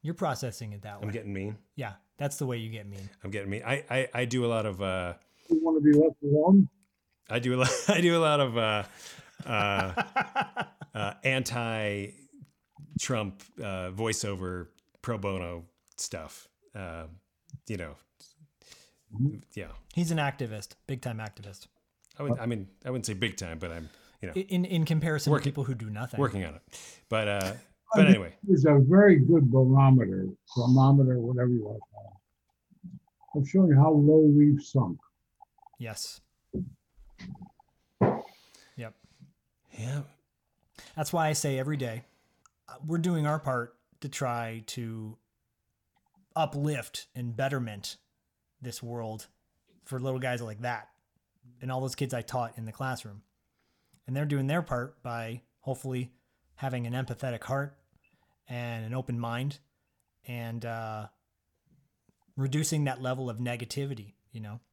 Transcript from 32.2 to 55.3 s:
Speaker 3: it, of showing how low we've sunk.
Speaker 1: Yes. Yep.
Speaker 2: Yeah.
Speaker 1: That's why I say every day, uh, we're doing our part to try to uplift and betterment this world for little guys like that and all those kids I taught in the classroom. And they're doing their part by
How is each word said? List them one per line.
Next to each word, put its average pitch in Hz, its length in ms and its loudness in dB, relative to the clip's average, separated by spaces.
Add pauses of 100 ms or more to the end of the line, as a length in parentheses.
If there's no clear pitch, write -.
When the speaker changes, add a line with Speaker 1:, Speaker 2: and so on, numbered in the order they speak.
Speaker 3:
it, - 40 0
of 135 80 0
showing 185 280 6
how 156 160 8
low 151 260 8
we've 147 420 8
sunk. 101 380 0 (800)
Speaker 1:
Yes. - 420 -12 (2500)
Yep. 113 180 -14 (840)
Speaker 2:
Yeah. 131 240 -8 (960)
Speaker 1:
That's 156 160 -4
why 160 160 2
I 156 40 0
say 139 260 -2
every 143 180 -4
day, 120 260 -6 (680)
uh, - 60 -20 (100)
we're 165 140 -2
doing 165 280 0
our 151 120 0
part 123 380 -4 (240)
to 147 80 -10
try 117 600 -4
to 113 480 -8 (1200)
uplift 147 800 -4
and 120 220 -6
betterment 123 600 -4 (640)
this 123 220 -12
world 113 440 -10 (580)
for 131 160 -8
little 131 180 -4
guys 127 240 -4
like 110 200 -10
that 117 260 -6 (720)
and 127 100 -8
all 131 100 -4
those 131 140 -6
kids 131 200 -6
I 117 80 -4
taught 117 340 -6
in 113 80 -12
the 110 80 -10
classroom. 117 500 -10 (840)
And 131 100 -6
they're 147 80 -2
doing 143 220 0
their 160 160 0
part 127 400 -6
by 117 400 -10 (180)